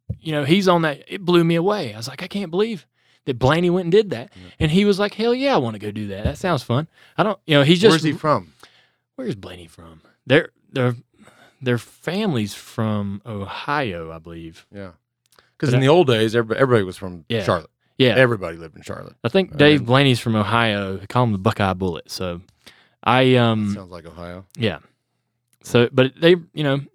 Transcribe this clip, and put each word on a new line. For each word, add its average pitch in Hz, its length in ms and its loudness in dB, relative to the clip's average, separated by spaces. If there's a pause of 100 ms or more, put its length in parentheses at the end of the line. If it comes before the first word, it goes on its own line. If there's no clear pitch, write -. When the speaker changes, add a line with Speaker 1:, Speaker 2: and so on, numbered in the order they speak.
(200)
Speaker 1:
you 160 120 -8
know, 147 120 -2
he's 185 240 4
on 175 140 4
that. 147 260 -4
It 196 160 -12
blew 175 200 4
me 165 100 2
away. 165 400 -2
I - 20 -14
was 117 120 -12
like, 139 140 -14
"I 180 40 -10
can't 196 240 -10
believe 202 360 -4 (380)
that 131 140 -6
Blaney 160 320 2
went 180 160 0
and 165 60 0
did 208 180 4
that." 120 260 -10
Speaker 2:
Yeah. 90 220 -20
Speaker 1:
And 156 120 0
he 190 140 4
was 202 140 2
like, 202 160 -4
"Hell 233 200 -2
yeah, 262 200 0
I 202 40 2
wanna 113 200 -4
go 107 120 -8
do 104 180 -8
that. 98 160 -10
That 139 120 -4
sounds 170 260 -2
fun." 139 260 -2 (280)
I 160 60 0
don't, 202 240 -2
you 156 80 0
know, 143 80 6
he's 165 180 4
just 202 120 8
Speaker 2:
Where's 160 100 2
he 156 100 0
from? 135 400 -2 (640)
Speaker 1:
Where's 240 200 -8
Blaney 90 300 -18
from? 82 360 -20 (240)
They're, 139 240 2 (220)
they're, 123 240 -2 (680)
their 123 160 0
family's 156 760 -4
from 101 720 -6
Ohio, 101 840 -8
I 80 80 -14
believe. 82 540 -18
Speaker 2:
Yeah. 98 200 -18 (640)
'Cause 147 120 -2
Speaker 1:
But 127 40 2
Speaker 2:
in 131 60 4
Speaker 1:
I - 20 -
Speaker 2:
the 135 60 4
old 165 180 6
days, 113 280 2
everyb-, 110 220 -2
everybody 123 280 2
was 90 120 -8
from 90 320 -14
Speaker 1:
Yeah. 113 160 -4
Speaker 2:
Charlotte. 87 260 -2 (280)
Speaker 1:
Yeah. 127 180 4
Speaker 2:
Everybody 107 400 2
lived 82 200 -18
in 85 60 -20
Charlotte. - 400 -16
Speaker 1:
I 117 60 -2
think 190 260 0
Speaker 2:
I - 40 -10
Speaker 1:
Dave 147 220 6
Speaker 2:
mean 123 60 -6
Speaker 1:
Blaney's 131 340 4
from 113 160 -2
Ohio. 104 600 0
They 98 100 -14
call 123 180 0
him 113 80 0
the 98 60 -2
Buckeye 98 360 0
Bullet. 90 360 -6
So 87 300 -8 (640)
I, 127 320 4
um, 110 380 0
Speaker 2:
Sounds 95 160 -12
like 87 160 -18
Ohio. 87 400 -16 (100)
Speaker 1:
Yeah. 92 220 -4 (840)
So, 120 300 2
but 131 260 2
they, 170 180 6 (180)
you 156 100 -4
know, 139 160 0 (140)